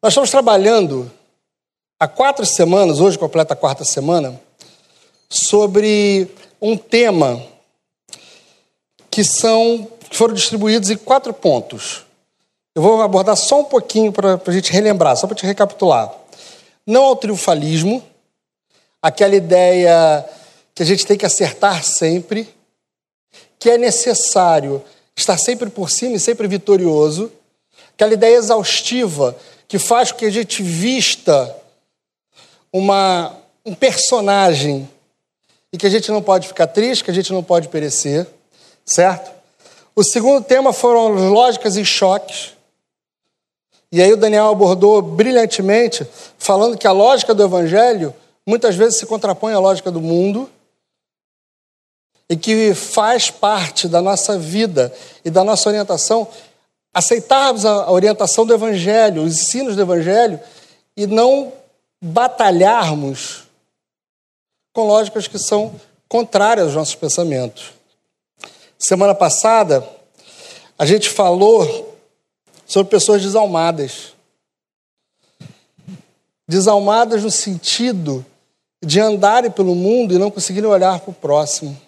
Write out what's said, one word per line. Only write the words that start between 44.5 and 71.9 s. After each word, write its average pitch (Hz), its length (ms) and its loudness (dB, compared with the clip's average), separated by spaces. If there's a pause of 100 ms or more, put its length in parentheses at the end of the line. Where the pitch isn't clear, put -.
brilhantemente, 208 1080 0 (300)
falando 208 400 0
que - 80 -4
a 202 60 4
lógica 226 420 4
do 208 100 4
evangelho 180 720 0 (320)
muitas 226 300 0
vezes 220 240 2
se - 80 -12
contrapõe 214 440 -4
à 208 80 0
lógica 190 300 0
do 170 100 -6
mundo 185 480 -2 (1800)
e 165 80 -2
que 220 380 0
faz 226 560 -2
parte 196 560 -2
da 170 120 2
nossa 190 380 -2
vida 165 560 -2 (320)
e 165 60 -6
da 185 120 4
nossa 208 240 0
orientação 208 600 -2 (640)
aceitarmos 233 720 0
a, 208 200 0
a 175 60 0
orientação 208 540 2
do 233 80 2
evangelho, 208 680 0
os 165 100 -2
ensinos 233 420 -6
do 202 60 -2
evangelho 180 580 0 (560)
e 208 120 -6
não 247 440 0 (480)
batalharmos 180 1500 0 (1300)
com 226 140 -2
lógicas 214 420 0
que 202 120 -12
são 214 340 -4 (340)
contrárias 220 600 0
aos 143 80 -4
nossos 156 200 -6
pensamentos. 143 760 -6 (1080)
Semana 196 380 0
passada, 185 680 0 (920)
a 156 80 -2
gente 196 240 2
falou 185 800 2 (760)